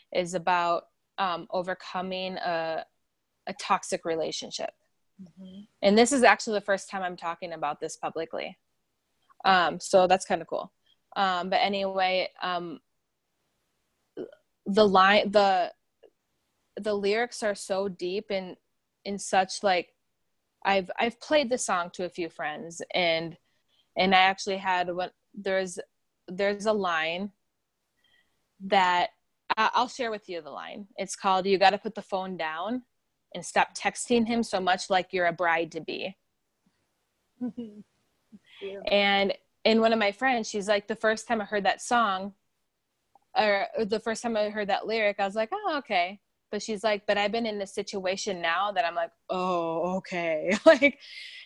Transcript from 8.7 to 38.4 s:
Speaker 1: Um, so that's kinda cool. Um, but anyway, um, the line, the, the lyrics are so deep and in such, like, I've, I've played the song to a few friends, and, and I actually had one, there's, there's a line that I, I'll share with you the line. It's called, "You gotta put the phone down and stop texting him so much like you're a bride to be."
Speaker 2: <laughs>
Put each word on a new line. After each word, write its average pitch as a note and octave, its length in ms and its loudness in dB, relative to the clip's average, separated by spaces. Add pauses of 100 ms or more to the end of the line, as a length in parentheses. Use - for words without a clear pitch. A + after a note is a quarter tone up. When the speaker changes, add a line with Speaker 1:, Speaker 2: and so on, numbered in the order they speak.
Speaker 1:
Um, F3 360 4
so F#3 260 6
that's F#3 180 2
kinda E3 220 -4
cool. - 260 -8 (440)
Um, F#3 340 0
but F#3+ 60 2
anyway, F#3+ 720 0 (100)
um, F3 400 -6 (1900)
the G#3 200 6
line, G3 440 6
the, G3 420 4 (1040)
the G#3 180 -4
lyrics G#3 480 -2
are G#3 120 0
so G3 340 -4
deep F#3 420 -6
and F#3+ 260 -4 (480)
in G3+ 140 -6
such, F#3+ 440 0
like, F3+ 260 2 (760)
I've, F#3+ 340 0
I've A#3 220 -2
played D4 300 2
the B3+ 80 0
song F3+ 360 -2
to F#3 100 -6
a F3 60 -6
few E3 180 -6
friends, D#3+ 540 -10 (120)
and, E3 420 0 (600)
and F#3 180 4
I F#3 40 8
actually F#3+ 400 2
had F3+ 360 -2
one, F3+ 160 -6 (240)
there's, F#3+ 440 -2 (500)
there's G3+ 380 -2
a A3 60 4
line F3 600 -2 (1300)
that F3+ 420 4 (480)
I, A3 160 2
I'll B3 160 0
share A#3 220 -6
with G#3 180 -10
you E3+ 140 -10
the D3 80 -16
line. G2+ 360 -12 (100)
It's - 200 -8
called, F#3+ 300 0
"You G3 100 4
gotta F#3+ 220 6
put G#3 160 -10
the G3 80 -12
phone F#3 340 -6
down E3+ 460 -6 (520)
and F3 100 -10
stop - 300 0
texting A3+ 540 0
him A#3 140 0
so G#3 180 -2
much F#3+ 300 0
like F#3 220 0
you're F3+ 140 0
a E3+ 60 2
bride E3 400 0
to E3 80 -8
be." - 360 -10 (1200)
Speaker 2:
<laughs> A3 440 -10 (800)